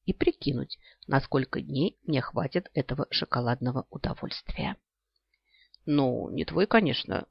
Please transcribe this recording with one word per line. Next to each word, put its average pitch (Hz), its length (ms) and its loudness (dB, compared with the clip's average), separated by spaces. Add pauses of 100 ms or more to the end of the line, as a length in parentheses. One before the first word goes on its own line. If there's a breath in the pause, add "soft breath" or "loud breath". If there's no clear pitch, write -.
и 185 80 2
прикинуть, - 640 0 (300 soft breath)
на 135 140 4
сколько - 400 -2
дней 143 420 -2
мне 143 180 0
хватит - 520 -4
этого 139 360 -2
шоколадного 123 800 -2
удовольствия. - 880 -6 (1080 soft breath)
«Ну, 135 440 2
не 156 160 -4
твой, 175 220 2
конечно, - 640 2